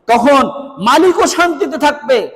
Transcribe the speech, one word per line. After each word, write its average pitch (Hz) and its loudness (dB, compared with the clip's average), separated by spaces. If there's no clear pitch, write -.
তখন 247 2
মালিকও 320 2
শান্তিতে 330 -2
থাকবে, 262 -2